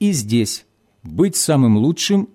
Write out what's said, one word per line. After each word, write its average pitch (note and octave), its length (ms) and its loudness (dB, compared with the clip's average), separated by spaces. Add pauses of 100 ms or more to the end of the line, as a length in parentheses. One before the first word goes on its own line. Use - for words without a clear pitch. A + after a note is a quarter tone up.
и G3+ 120 0
здесь A2+ 540 -2 (380)
быть C3+ 320 -2
самым B2+ 400 2
лучшим E3+ 580 0